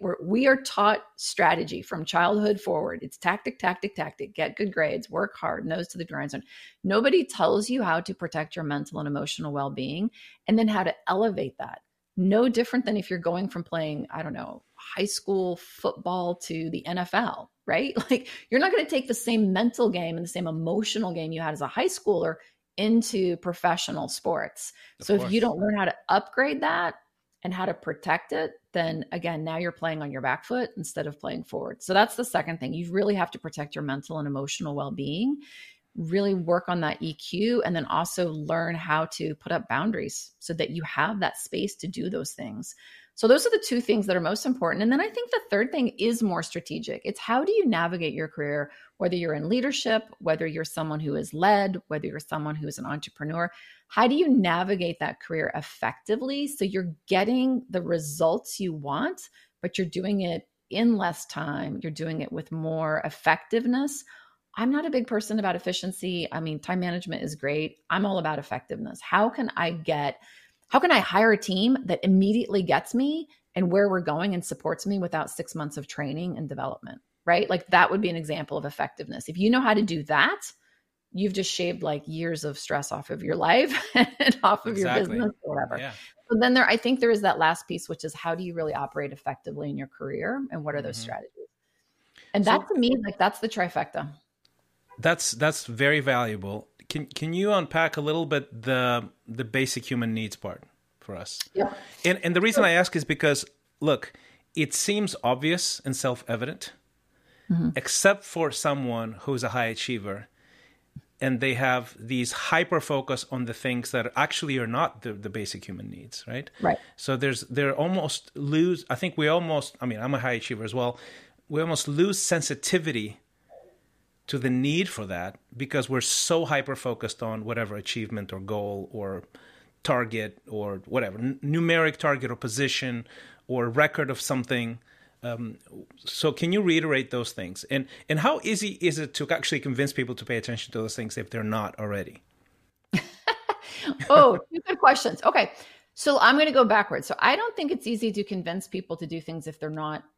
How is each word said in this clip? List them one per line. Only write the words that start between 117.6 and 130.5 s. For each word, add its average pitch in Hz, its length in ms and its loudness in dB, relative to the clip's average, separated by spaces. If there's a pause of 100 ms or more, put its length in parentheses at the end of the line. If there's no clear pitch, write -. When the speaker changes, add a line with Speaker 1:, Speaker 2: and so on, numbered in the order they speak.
Speaker 2:
almost 160 600 -2
lose, 156 540 2
I 127 60 0
think 185 220 -4
we 151 100 4
almost, 160 540 0
I 127 40 -4
mean, 113 140 -2
I'm 127 140 -2
a 131 60 0
high 123 140 0
achiever 110 300 -6
as 107 100 -6
well. 120 240 0 (520)
We 151 120 -2
almost 165 260 -2
lose 180 320 2
sensitivity 156 1000 0 (1080)
to 139 120 -4
the 127 100 0
need 147 380 2
for 107 200 -8
that 92 300 -8 (200)
because 131 320 -2
we're 131 100 0
so 165 460 0
hyper-focused 131 760 -4
on 110 220 -6
whatever 110 320 -4
achievement 107 560 -6
or 95 80 -8
goal 101 540 -4
or 98 300 -8 (600)
target 113 640 -2
or 101 380 -6